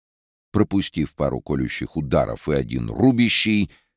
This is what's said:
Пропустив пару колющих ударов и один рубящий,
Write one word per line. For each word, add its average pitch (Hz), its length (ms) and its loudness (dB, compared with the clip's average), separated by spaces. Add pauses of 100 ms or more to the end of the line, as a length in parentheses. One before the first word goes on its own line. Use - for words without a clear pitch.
(500)
Пропустив 95 640 -2
пару 65 260 -2
колющих - 560 -6
ударов 65 520 -2
и 76 60 0
один 60 360 -2
рубящий, 110 800 2 (260)